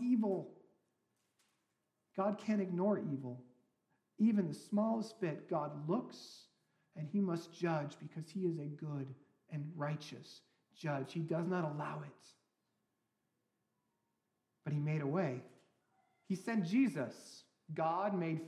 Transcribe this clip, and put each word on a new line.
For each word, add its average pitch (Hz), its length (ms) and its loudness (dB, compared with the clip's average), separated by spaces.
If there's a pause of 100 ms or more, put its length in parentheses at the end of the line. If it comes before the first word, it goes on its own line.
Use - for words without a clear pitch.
evil. 214 480 4 (1700)
God 202 280 2
can't 214 160 2
ignore 185 380 2
evil. 131 420 -4 (800)
Even 208 300 6
the 143 60 -4
smallest 220 680 0
bit, 156 280 -2
God 147 400 -2
looks, - 580 -2 (500)
and 151 120 -6
he 208 120 2
must 170 360 0
judge 156 440 2
because 156 280 -8
he 196 120 -4
is 170 180 2
a 147 60 -4
good 147 420 -4 (460)
and 151 240 -4
righteous 147 640 -6 (360)
judge. 139 360 -4
He 170 80 0
does 165 260 0
not 180 160 2
allow 147 420 -4
it. - 220 -18 (2500)
But 147 80 -2
he 147 80 2
made 151 220 2
a 139 40 0
way. 139 340 2 (840)
He 190 80 0
sent 208 320 0
Jesus, 185 760 0 (300)
God 180 440 2
made 165 300 0